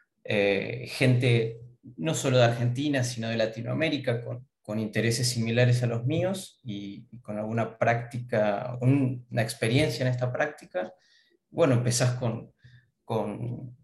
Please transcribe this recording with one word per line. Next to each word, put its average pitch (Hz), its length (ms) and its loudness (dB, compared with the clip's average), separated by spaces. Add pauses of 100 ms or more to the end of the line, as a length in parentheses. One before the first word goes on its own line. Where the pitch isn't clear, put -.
(220)
eh, 104 680 0
gente 123 720 2 (360)
no 160 180 -2
solo 127 240 2
de 120 60 8
Argentina, 120 580 2
sino 113 260 -4
de 113 100 -2
Latinoamérica, 127 840 -2
con, - 240 -10 (140)
con 107 180 -6
intereses 113 480 0
similares 120 560 2
a 120 40 2
los 117 180 -2
míos 175 580 -2
y, 101 480 -10
y - 100 -20
con 104 180 -8
alguna 110 400 -4
práctica, 113 1040 0
un, 131 480 4
una 117 120 0
experiencia 127 640 0
en 127 80 2
esta 123 180 -2
práctica. 151 600 -6 (560)
Bueno, 151 240 2
empezás 123 440 2
con, 110 360 -6 (540)
con, 110 760 -6